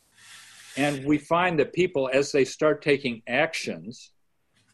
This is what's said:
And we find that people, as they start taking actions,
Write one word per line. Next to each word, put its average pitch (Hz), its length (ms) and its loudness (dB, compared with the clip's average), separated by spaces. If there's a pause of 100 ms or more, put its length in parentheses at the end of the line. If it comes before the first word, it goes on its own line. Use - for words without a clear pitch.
(800)
And 139 260 -2
we 147 140 2
find 170 400 0
that - 160 0
people, 165 360 0
as 139 220 2
they 135 140 4
start 151 340 0
taking 135 480 -2
actions, 120 840 -4 (600)